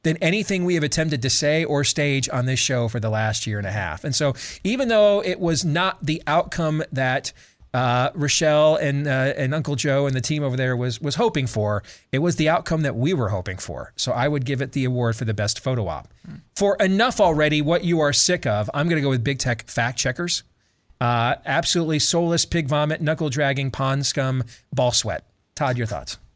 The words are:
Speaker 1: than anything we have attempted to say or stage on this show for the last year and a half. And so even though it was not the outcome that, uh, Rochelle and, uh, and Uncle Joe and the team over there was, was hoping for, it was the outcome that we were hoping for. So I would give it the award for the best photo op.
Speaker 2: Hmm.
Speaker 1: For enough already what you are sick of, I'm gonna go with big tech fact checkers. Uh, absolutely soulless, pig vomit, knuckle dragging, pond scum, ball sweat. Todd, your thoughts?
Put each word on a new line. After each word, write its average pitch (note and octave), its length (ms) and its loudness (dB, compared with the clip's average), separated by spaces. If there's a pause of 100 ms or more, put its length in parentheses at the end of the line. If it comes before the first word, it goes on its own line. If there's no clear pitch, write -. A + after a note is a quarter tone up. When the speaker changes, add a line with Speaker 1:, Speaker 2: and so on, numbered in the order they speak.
Speaker 1:
than D#3+ 140 0
anything F#3 480 0
we F3+ 100 2
have D#3 80 0
attempted D#3 380 0
to B2+ 80 -2
say D3+ 340 2
or C#3+ 220 0
stage C#3 440 0
on B2+ 160 -2
this C3 140 0
show A#2+ 300 0
for A#2+ 100 -4
the A2 100 -2
last A2 380 -2
year G#2+ 100 -4
and G2+ 100 -4
a F#2 40 -4
half. F#2 320 -6
And D3 100 -4
so C#3 200 0 (320)
even B3 240 0
though G#3 340 6
it F3+ 160 -2
was E3+ 240 0
not F3+ 420 0
the D#3 220 -2
outcome D#3 640 0
that, C3 400 -2 (420)
uh, B2 400 2
Rochelle D3+ 600 4
and, C#3+ 320 0
uh, C3 300 0
and C3+ 180 0
Uncle D#3 220 -2
Joe C#3 280 2
and C3+ 100 0
the C3 60 0
team D3+ 220 -2
over B2+ 140 -2
there B2+ 180 0
was, B2 260 -2
was C#3+ 140 -4
hoping D3+ 320 0
for, G#2 360 -2 (280)
it C3+ 80 0
was E3+ 160 2
the D#3 140 2
outcome D#3+ 320 0
that C#3+ 160 0
we C#3 160 0
were B2 160 0
hoping F#2 280 -4
for. C#2 380 -10
So - 160 -4
I B2+ 160 0
would D3 180 0
give C3 160 -2
it C3 120 -6
the C#3 100 0
award B2 320 0
for A2 80 -6
the A2 100 0
best G2+ 280 -2
photo B2 260 -2
op. D#2 220 -8 (160)
Speaker 2:
Hmm. D#3 100 -14 (200)
Speaker 1:
For G3+ 260 4
enough G3+ 400 2
already D3+ 400 4
what E3 240 0
you E3+ 160 2
are D3 120 2
sick - 320 2
of, G#2+ 280 0
I'm D3 160 0
gonna E3 120 2
go C#3 80 0
with C3 140 0
big C3 160 -2
tech A#2+ 300 -4
fact B2 280 -2
checkers. F3 460 -4 (580)
Uh, A#2+ 340 2 (100)
absolutely D#3 540 0
soulless, E3+ 460 2
pig E3 220 -2
vomit, D3+ 340 0
knuckle D#3 280 0
dragging, C#3 420 0
pond C3+ 340 -2
scum, C3 380 -2 (280)
ball B2 200 2
sweat. - 320 -2 (320)
Todd, B2+ 220 0
your A#2 100 -2
thoughts? E2+ 300 -8 (180)